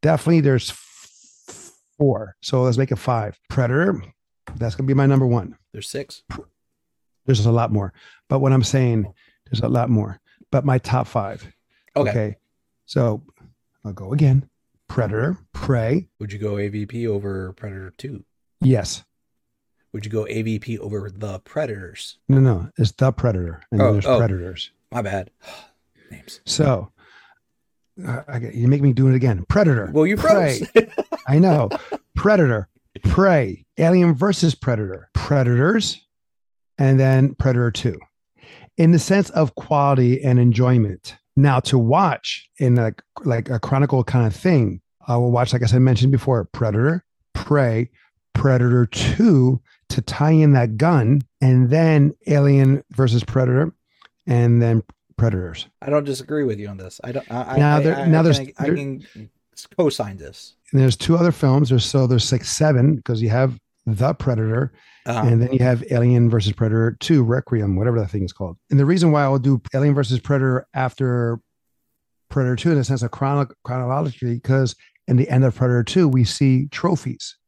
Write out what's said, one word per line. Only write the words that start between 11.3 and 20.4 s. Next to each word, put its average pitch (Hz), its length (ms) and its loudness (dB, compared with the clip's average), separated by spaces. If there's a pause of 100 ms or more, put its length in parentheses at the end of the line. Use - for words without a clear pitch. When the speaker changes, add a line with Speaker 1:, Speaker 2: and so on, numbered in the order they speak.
Speaker 2:
Okay. 135 140 0
Speaker 1:
Okay. 107 260 -4 (500)
So 120 360 -2 (640)
I'll 104 80 -12
go 95 200 -12
again. 139 360 2 (380)
Predator, 117 500 -4 (160)
Prey. 127 540 -4 (120)
Speaker 2:
Would 104 140 -12
you 104 60 -14
go 104 180 -6
A 101 120 -6
V 104 180 -8
P 117 200 -8
over 98 460 -8
Predator 95 440 -16
two? 120 260 -14 (380)
Speaker 1:
Yes. 117 420 0 (920)
Speaker 2:
Would 107 120 -12
you 104 60 -12
go 107 160 -4
A 110 140 -6